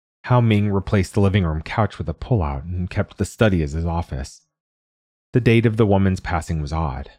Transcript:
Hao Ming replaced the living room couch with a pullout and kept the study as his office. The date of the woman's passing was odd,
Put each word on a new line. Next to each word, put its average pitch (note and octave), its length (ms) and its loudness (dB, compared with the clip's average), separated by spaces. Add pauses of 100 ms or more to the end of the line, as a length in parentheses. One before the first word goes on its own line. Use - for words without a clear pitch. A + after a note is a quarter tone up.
(240)
Hao B2 180 2
Ming G#2 280 2
replaced G2 440 0
the A2 60 2
living G2 240 2
room D#2+ 180 -2
couch - 340 -2
with D#2 100 -8
a D#2+ 60 -6
pullout D2 520 -4
and F2 260 -6
kept - 260 -4
the G2+ 80 -2
study F#2+ 380 0
as C#2+ 100 -4
his E2 140 -4
office. E2 560 -6 (920)
The B2+ 80 2
date A2+ 240 4
of A2 140 2
the A#2 80 6
woman's G2 340 4
passing E2 400 -4
was D2 140 -6
odd, C#2 440 -4